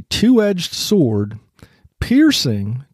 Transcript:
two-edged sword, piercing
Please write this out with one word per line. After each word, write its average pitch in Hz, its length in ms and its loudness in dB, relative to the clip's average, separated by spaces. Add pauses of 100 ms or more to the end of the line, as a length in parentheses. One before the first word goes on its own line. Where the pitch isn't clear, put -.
two-edged 208 640 0
sword, 110 640 -2 (640)
piercing 131 840 0 (100)